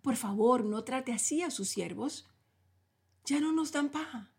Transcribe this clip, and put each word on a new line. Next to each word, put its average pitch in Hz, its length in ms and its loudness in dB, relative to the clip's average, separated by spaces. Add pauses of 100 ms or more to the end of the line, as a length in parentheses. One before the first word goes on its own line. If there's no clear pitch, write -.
Por 247 160 2
favor, 220 480 4
no 214 200 -2
trate 262 280 -4
así 302 300 0
a 339 80 -2
sus 196 180 -4
siervos. 196 600 -6 (960)
Ya 285 160 2
no 311 120 2
nos 320 200 0
dan 294 180 0
paja 285 480 -8